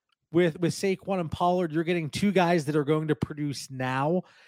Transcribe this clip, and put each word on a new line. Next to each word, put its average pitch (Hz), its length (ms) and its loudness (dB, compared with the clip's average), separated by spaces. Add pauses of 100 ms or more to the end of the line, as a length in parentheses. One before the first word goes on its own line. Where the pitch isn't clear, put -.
(320)
with, 170 280 2
with 165 140 0
Saquon 190 460 -2
and 160 100 -4
Pollard, 180 420 0
you're 160 120 0
getting 165 260 -2
two 202 220 0
guys 170 340 4
that 151 100 0
are 151 80 2
going 156 240 0
to 151 80 2
produce 147 540 -6
now. 135 520 -2 (260)